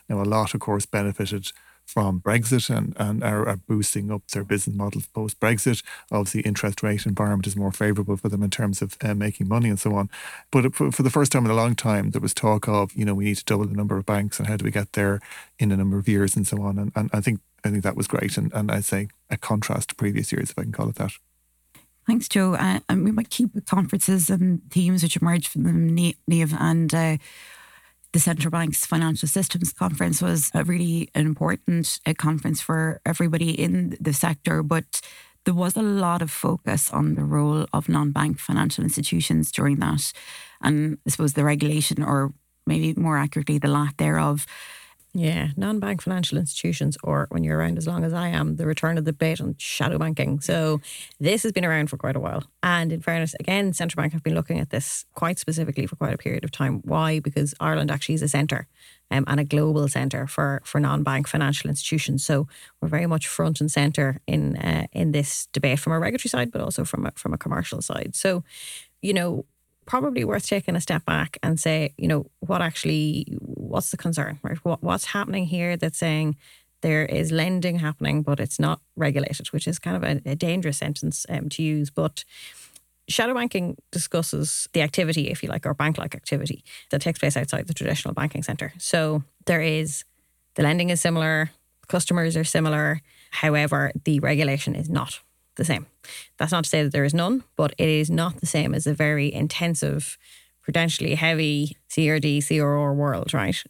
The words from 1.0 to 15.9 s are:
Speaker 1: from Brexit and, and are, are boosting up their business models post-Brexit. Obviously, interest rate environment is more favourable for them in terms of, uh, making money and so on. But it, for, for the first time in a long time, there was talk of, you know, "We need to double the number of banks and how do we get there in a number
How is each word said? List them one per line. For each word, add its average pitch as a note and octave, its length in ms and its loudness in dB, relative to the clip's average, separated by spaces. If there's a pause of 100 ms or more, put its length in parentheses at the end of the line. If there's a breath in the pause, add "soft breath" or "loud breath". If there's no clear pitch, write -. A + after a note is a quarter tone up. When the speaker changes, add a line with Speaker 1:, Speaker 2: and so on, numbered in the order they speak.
Speaker 1:
from F#2+ 360 0
Brexit A#2 540 2
and, G#2+ 220 -2
and G#2+ 260 0
are, G#2+ 240 0
are G#2 100 0
boosting G#2 540 -2
up G#2 180 -6
their G2+ 160 -4
business G2+ 300 -2
models G2+ 340 -2
post-Brexit. A2 760 0 (280 loud breath)
Obviously, G#2 300 0
interest G#2 420 -2
rate G#2 220 0
environment G2+ 420 2
is G2+ 100 -2
more G2 160 0
favourable G2+ 440 0
for G#2+ 120 -4
them G2+ 140 0
in G2 80 2
terms G2+ 300 -2
of, G#2 220 -4
uh, G#2+ 100 0
making G2+ 340 0
money A#2 220 4
and G2+ 100 2
so G#2+ 160 0
on. G2+ 140 0 (420 loud breath)
But C3 140 4
it, C3 100 2
for, C#3+ 160 2
for C3 120 0
the B2+ 80 4
first C#3+ 220 2
time B2 120 4
in A2 60 4
a A2 40 4
long A2+ 200 4
time, G#2 380 2
there G2+ 100 0
was - 120 -2
talk G#2+ 320 2
of, G2+ 300 2
you A#2+ 80 0
know, G2+ 100 2
"We G2+ 120 2
need G2+ 100 2
to - 80 -10
double G#2 220 2
the G2+ 100 -2
number G2+ 220 0
of F#2+ 80 -4
banks G2+ 320 0
and G2+ 100 0
how G#2+ 80 0
do G2 80 -2
we A2 60 2
get G#2 240 -2
there G2+ 260 2 (380 loud breath)
in G#2+ 120 4
a F#2+ 60 4
number G2 220 2